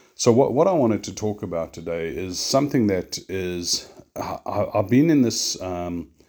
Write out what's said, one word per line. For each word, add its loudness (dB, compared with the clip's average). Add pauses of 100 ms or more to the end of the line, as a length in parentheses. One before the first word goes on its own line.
(160)
So 4
what, 6
what 4
I 2
wanted 2
to -10
talk -6
about -6
today -6
is -6
something 2
that -2 (100)
is, -4 (280)
I, -8
I, -2
I've 0
been 6
in 6
this, -2
um, -6 (200)